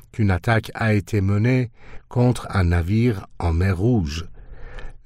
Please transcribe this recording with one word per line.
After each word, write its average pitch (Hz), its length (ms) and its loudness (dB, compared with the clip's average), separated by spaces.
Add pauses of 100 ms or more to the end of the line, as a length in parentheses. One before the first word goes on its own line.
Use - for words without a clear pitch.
(120)
qu'une 104 180 0
attaque 107 460 0
a 110 180 0
été 104 260 0
menée 113 520 2 (380)
contre 123 420 0
un 95 140 2
navire 95 600 2 (140)
en 85 140 0
mer 90 260 2
Rouge. 87 480 0 (800)